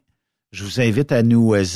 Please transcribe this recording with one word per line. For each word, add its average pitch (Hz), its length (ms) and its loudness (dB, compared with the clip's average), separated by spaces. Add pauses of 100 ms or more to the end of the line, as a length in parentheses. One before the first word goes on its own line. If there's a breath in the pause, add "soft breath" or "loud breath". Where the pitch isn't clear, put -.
(520)
je 98 120 -14
vous 101 160 -6
invite 120 320 0
à 120 100 2
nous, 117 320 2
euh, 101 100 2 (120)